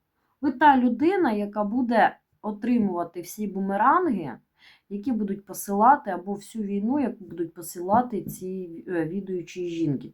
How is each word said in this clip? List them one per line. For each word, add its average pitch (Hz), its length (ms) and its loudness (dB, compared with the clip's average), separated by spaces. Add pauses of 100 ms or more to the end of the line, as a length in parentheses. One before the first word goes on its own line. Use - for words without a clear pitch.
(400)
Ви 285 120 0
та 294 240 6
людина, 285 560 2
яка 208 320 -2
буде 226 520 2 (260)
отримувати 202 800 0
всі 208 260 -8
бумеранги, 196 920 2 (500)
які 202 240 -4
будуть 202 340 -2
посилати, 220 640 2
або 180 240 -6
всю 214 300 -10
війну, 202 360 -2
яку 208 240 -4
будуть 165 300 -8
посилати 190 680 -2
ці, 185 680 -10
е, 170 160 -2
відуючі 180 640 -6
жінки. 156 460 -2